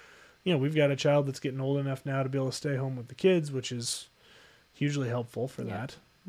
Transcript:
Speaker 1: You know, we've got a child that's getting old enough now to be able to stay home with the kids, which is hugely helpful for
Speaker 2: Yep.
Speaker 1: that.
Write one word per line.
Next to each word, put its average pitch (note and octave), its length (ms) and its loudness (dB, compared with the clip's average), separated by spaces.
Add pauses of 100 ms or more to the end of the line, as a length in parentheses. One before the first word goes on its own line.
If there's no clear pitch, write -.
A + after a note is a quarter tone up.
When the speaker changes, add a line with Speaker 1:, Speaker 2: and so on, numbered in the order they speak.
(440)
Speaker 1:
You F3+ 100 2
know, D3 60 4
we've D3 160 2
got D3 160 6
a C#3 40 0
child C#3+ 320 4
that's C3 120 -4
getting C3+ 220 -4
old C#3 160 2
enough C#3 300 -2
now C3+ 160 0
to C3 60 -4
be C#3 100 -2
able C3 100 0
to B2+ 60 -4
stay C#3+ 200 -2
home C3 220 -2
with A#2 100 -10
the B2+ 80 -16
kids, E3+ 360 4
which C3 200 -4
is - 380 -6 (640)
hugely C#3+ 360 -2
helpful A#2+ 380 -4
for - 140 -10
Speaker 2:
Yep. A#2+ 100 -6
Speaker 1:
that. A2 240 -8 (340)